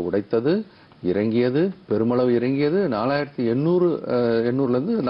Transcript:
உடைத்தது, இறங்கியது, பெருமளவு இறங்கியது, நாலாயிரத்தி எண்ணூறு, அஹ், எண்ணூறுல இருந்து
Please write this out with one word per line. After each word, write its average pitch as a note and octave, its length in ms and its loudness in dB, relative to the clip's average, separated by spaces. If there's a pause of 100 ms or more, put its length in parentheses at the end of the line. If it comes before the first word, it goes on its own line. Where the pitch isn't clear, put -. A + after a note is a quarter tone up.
உடைத்தது, A2+ 480 -2 (480)
இறங்கியது, A2+ 600 0 (260)
பெருமளவு A#2+ 500 2
இறங்கியது, C#3 420 0 (160)
நாலாயிரத்தி C#3+ 480 -2 (100)
எண்ணூறு, E3+ 460 2 (160)
அஹ், A#2 340 2
எண்ணூறுல B2+ 280 0
இருந்து G3+ 180 -2 (140)